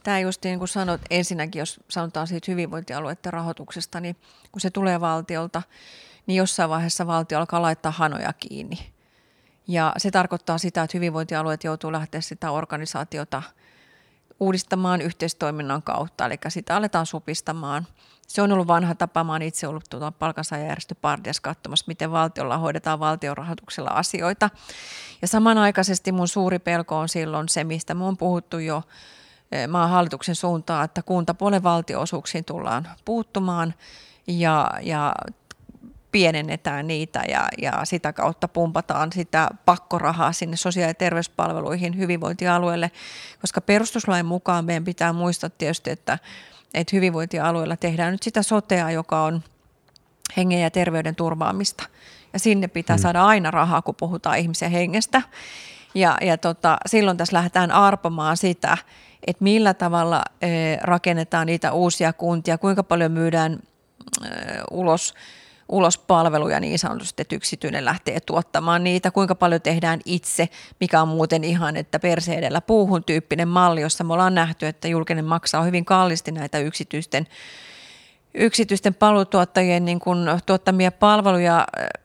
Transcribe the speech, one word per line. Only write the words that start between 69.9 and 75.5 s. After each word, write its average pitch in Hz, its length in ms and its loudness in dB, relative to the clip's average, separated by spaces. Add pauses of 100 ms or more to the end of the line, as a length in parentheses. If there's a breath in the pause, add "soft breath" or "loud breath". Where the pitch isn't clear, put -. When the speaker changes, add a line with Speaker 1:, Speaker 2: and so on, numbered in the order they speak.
Speaker 1:
itse, 170 440 0 (320 loud breath)
mikä 170 220 4
on 160 60 2
muuten 160 360 2
ihan, 165 320 0
että 156 220 -4
perse 170 360 0
edellä 156 260 0
puuhun 196 440 4
tyyppinen 160 440 0
malli, 175 320 4
jossa 160 240 -2
me 165 80 -2
ollaan 185 220 4
nähty, 165 320 0
että 156 220 -4
julkinen 165 360 0
maksaa 165 380 0